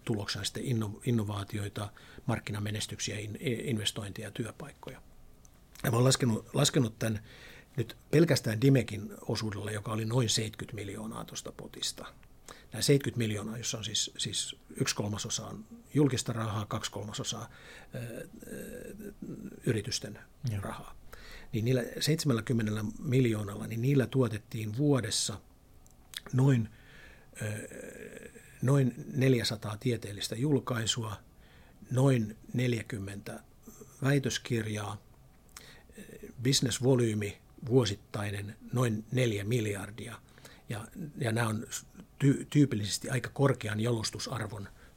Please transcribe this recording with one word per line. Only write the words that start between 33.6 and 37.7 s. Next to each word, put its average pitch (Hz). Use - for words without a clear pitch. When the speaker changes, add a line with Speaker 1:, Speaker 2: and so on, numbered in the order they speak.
Speaker 1:
väitöskirjaa, 110
bisnesvolyymi 120
vuosittainen 104